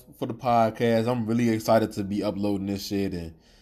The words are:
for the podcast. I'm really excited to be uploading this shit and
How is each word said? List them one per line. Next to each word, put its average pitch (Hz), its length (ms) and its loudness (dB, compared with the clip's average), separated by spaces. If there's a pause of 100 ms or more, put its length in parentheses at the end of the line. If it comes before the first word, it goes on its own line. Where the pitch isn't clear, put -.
(180)
for 135 80 -4
the 123 80 -4
podcast. 117 760 2
I'm 123 180 -2
really 117 240 2
excited 110 420 2
to 104 120 -4
be 98 180 -4
uploading 98 440 -2
this 98 200 -6
shit 98 260 -2
and 82 220 -10 (280)